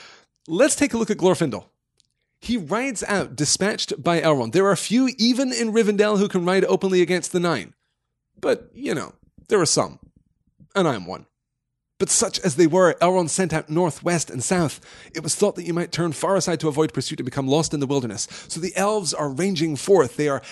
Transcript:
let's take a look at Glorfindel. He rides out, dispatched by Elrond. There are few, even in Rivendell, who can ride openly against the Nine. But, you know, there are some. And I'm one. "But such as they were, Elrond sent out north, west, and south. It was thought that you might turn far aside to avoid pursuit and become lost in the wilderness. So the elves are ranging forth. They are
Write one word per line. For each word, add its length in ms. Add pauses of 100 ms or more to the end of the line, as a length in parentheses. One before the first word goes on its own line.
(480)
let's 280
take 180
a 60
look 100
at 80
Glorfindel. 480 (720)
He 180
rides 460
out, 320
dispatched 680
by 200
Elrond. 320
There 140
are 80
few, 420
even 340
in 220
Rivendell, 460
who 100
can 160
ride 200
openly 360
against 300
the 80
Nine. 340 (680)
But, 320
you 220
know, 200 (340)
there 120
are 60
some. 320 (800)
And 120
I'm 200
one. 180 (720)
"But 120
such 300
as 160
they 100
were, 360
Elrond 280
sent 220
out 180
north, 340
west, 260
and 120
south. 380 (340)
It 80
was 140
thought 220
that 80
you 80
might 180
turn 220
far 240
aside 240
to 80
avoid 240
pursuit 260
and 60
become 200
lost 280
in 80
the 40
wilderness. 400 (220)
So 140
the 160
elves 360
are 140
ranging 480
forth. 400
They 140
are 120 (100)